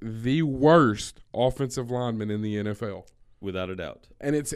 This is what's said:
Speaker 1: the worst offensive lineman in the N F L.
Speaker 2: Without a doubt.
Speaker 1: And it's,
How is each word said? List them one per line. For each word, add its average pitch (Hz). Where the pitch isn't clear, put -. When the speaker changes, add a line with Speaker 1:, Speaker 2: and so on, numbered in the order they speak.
Speaker 1:
the 117
worst 139
offensive 127
lineman 117
in 104
the 107
N 104
F 104
L. 95
Speaker 2:
Without 92
a 95
doubt. 82
Speaker 1:
And 143
it's, 147